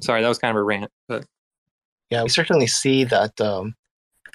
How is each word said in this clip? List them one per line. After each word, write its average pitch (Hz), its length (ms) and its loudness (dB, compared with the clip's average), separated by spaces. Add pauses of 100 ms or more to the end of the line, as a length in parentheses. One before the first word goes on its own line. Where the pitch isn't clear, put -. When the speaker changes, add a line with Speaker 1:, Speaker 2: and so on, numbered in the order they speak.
Speaker 1:
Sorry, 117 180 0
that 113 80 2
was 117 100 0
kind 120 120 -2
of 107 100 0
a 104 40 0
rant, 104 260 -4 (180)
but 117 160 -8 (840)
Speaker 2:
Yeah, 117 140 0
we 117 40 -2
certainly 160 380 2
see 135 380 2
that, 110 360 0
um, 104 340 -4 (600)